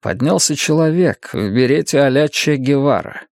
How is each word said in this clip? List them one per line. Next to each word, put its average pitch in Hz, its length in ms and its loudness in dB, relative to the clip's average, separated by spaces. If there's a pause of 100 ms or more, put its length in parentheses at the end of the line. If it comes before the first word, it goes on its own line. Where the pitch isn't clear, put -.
поднялся 160 540 -2
человек 160 760 0
в 101 180 -4
берете 131 500 2
а-ля 139 280 2
Че 151 280 -2
Гевара. 135 760 -2